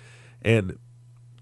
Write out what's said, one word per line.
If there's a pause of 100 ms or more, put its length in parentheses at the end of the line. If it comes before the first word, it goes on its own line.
(420)
And, (640)